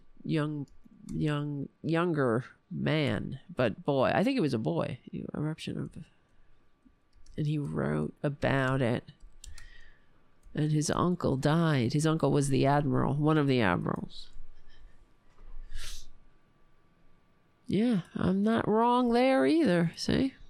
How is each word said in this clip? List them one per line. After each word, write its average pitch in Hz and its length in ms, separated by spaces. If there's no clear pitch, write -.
young, 151 420
young, 147 560
younger 147 640
man, 139 680
but 117 300
boy, 131 300
I 180 100
think 269 120
he 247 40
was 139 140
a 113 40
boy. 151 400
Eruption - 440
of - 160
and 147 60
he 151 100
wrote 151 640
about 135 580
it. 120 220
And 151 160
his 151 200
uncle 175 460
died. 147 560
His 151 140
uncle 156 240
was 139 200
the 135 160
admiral, 131 480
one 151 220
of 143 120
the 127 120
admirals. - 680
Yeah, 214 360
I'm 190 300
not 226 240
wrong 240 440
there 262 320
either. 202 520
See? - 380